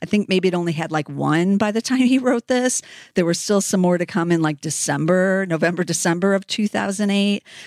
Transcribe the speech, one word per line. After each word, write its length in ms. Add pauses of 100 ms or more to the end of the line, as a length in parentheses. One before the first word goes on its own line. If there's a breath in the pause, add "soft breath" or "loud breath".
I 40
think 240
maybe 180
it 60
only 180
had, 180
like, 180
one 500
by 120
the 120
time 160
he 200
wrote 300
this. 320 (340 loud breath)
There 120
were 80
still 260
some 200
more 180
to 80
come 260
in, 80
like, 220
December, 840
November, 380
December 480
of 140
two 200
thousand 440
eight. 340 (220 loud breath)